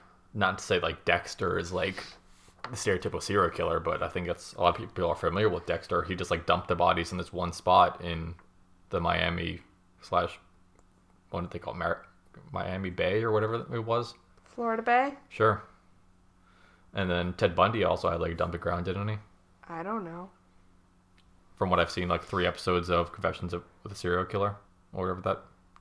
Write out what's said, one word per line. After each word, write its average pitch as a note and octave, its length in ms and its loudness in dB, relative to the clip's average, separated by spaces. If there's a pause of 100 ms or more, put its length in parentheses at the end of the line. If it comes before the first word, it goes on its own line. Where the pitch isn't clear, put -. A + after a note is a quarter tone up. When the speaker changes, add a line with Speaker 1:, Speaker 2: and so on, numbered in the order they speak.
(340)
Speaker 1:
not G2 260 0
to - 40 -10
say, F#2 160 2
like, D#2+ 260 -4
Dexter F2 520 0
is, F2 140 -4
like, F2+ 320 -4 (600)
the - 120 -10
stereotypical F#2 480 -2
serial G2+ 260 2
killer, E2+ 300 0
but E2+ 240 -2
I E2+ 60 -4
think F2 180 -4
that's, - 260 -8
a - 80 -4
lot F2 180 4
of - 140 -8
people F2 160 0
are D#2+ 60 2
familiar F#2+ 340 2
with F2 160 -4
Dexter. E2+ 380 -2
He F2 120 -4
just, F2+ 140 -6
like, E2+ 160 -2
dumped F2+ 220 2
the F2+ 80 2
bodies F2 360 2
in F#2 60 -4
this F2+ 160 -8
one F2 200 -4
spot F2+ 480 6
in E2+ 340 -6 (540)
the F2+ 100 0
Miami E2+ 640 0 (400)
slash, F2 360 -2 (920)
what F2+ 100 -4
did F2 100 -8
they - 80 -10
call - 140 -10
it? - 40 -10
Mar-, E2+ 280 -2 (460)
Miami F#2+ 400 -4
Bay F#2+ 320 2
or A2+ 80 2
whatever A2 420 0
it A2+ 120 -2
was? A#2 280 0 (300)
Speaker 2:
Florida A3+ 400 -4
Bay? B3 300 2 (160)
Speaker 1:
Sure. - 340 2 (1300)
And F#2+ 160 0
then F2 240 0
Ted F2 220 2
Bundy G2 280 4
also F2 280 2
had, E2+ 80 -2
like, E2+ 140 -2
a - 20 -6
dumping F2 260 -2
ground, F2 240 -2
didn't G2 220 -2
he? G#2+ 80 -2 (520)
Speaker 2:
I E3 140 -10
don't G#3 220 -6
know. F3 260 -12 (1300)
Speaker 1:
From F#2+ 140 0
what F2 100 8
I've E2 120 4
seen, F2+ 180 -2
like, F2 140 2
three F2+ 220 2
episodes F2 440 2
of G2+ 240 2
Confessions E2+ 400 -4
of, F2 100 -6 (200)
with G2+ 80 -10
a G2 40 -10
Serial F2+ 300 0
Killer, G2+ 300 -2 (380)
or F#2 140 -4
whatever F#2 140 -4
that F#2+ 220 -2 (380)